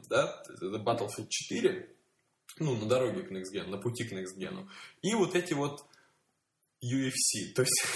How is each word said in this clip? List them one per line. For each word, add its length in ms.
да? 180
То 100
есть 100
это 140
Battlefield 520
четыре, 680
ну, 160
на 120
дороге 360
к 80
next 220
gen, 140
на 100
пути 280
к 80
next 240
gen. 300
И 140
вот 200
эти 180
вот 320
U 260
F 80
C. 380
То 100
есть 220